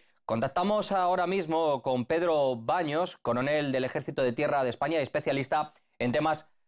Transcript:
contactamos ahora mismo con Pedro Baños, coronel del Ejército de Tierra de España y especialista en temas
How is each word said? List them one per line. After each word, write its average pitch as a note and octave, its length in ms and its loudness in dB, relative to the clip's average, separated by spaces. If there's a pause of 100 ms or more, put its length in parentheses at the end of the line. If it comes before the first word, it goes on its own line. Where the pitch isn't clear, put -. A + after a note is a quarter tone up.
(240)
contactamos F3+ 680 0
ahora F3+ 380 2
mismo D#3+ 540 0
con B2+ 220 0
Pedro D#3 520 2
Baños, D#3 640 -2
coronel C#3+ 520 0
del C3 140 0
Ejército C#3+ 400 -2
de B2 80 2
Tierra C3+ 320 0
de B2 60 0
España D3+ 280 -2
y D3 40 2
especialista D3 680 -2 (280)
en B2 100 0
temas D3+ 360 0 (220)